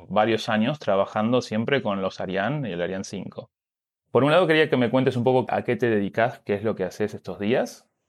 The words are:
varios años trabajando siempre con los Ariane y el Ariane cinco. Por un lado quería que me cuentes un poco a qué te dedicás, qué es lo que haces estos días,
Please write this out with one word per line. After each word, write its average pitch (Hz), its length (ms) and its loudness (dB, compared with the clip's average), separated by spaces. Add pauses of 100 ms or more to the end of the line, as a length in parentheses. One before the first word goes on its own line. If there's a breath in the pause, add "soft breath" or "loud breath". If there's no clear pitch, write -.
varios 110 400 2
años 117 300 0
trabajando 107 640 0
siempre 113 400 -2
con 98 200 -2
los 92 180 -6
Ariane 104 500 -4
y - 20 -6
el 87 100 -4
Ariane 95 220 -4
cinco. - 460 -12 (600)
Por 120 140 4
un 147 80 4
lado 175 140 6
quería 156 220 4
que 143 80 2
me 123 140 2
cuentes 127 260 2
un 120 80 -2
poco 127 280 4
a 104 100 0
qué 123 140 0
te 120 120 0
dedicás, 113 580 0
qué 104 80 0
es 101 100 -4
lo 107 100 0
que 92 100 -4
haces 101 300 -6
estos 95 240 -12
días, 120 480 -2 (220)